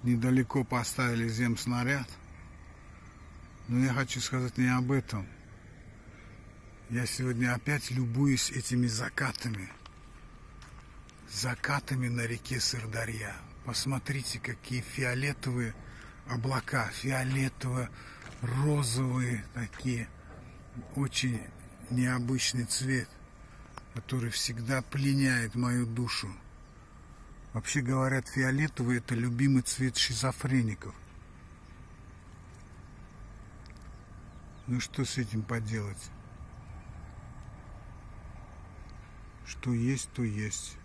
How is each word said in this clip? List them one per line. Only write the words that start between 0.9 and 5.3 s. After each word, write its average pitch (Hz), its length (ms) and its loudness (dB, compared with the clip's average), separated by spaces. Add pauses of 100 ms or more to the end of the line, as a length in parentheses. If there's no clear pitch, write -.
земснаряд. 123 800 2 (1600)
Но 120 120 2
я 131 140 6
хочу 131 260 0
сказать 127 380 0
не 127 100 6
об 127 240 4
этом. 117 360 2 (1600)